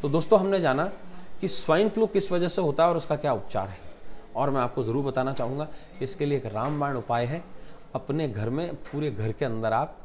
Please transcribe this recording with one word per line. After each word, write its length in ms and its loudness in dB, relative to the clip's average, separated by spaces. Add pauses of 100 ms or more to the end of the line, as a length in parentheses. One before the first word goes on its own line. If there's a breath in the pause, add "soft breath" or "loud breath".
तो 80 -2
दोस्तों, 300 6
हमने 220 2
जाना 300 2 (500 loud breath)
कि 60 -2
स्वाइन 420 4
फ्लू 160 2
किस 260 0
वजह 160 2
से 140 0
होता 220 4
है 60 8
और 80 2
उसका 180 0
क्या 180 0
उपचार 340 -2
है, 100 -10 (580 loud breath)
और 140 2
मैं 120 2
आपको 220 0
ज़रूर 220 0
बताना 280 0
चाहूँगा 300 -2 (360 loud breath)
कि 60 -2
इसके 200 -2
लिए 120 2
एक 80 -2
रामबाण 520 -2
उपाय 280 0
है। 180 -4 (520 loud breath)
अपने 320 -2
घर 220 -2
में, 260 -2
पूरे 360 -4
घर 200 -2
के 140 -2
अंदर 280 0
आप 320 0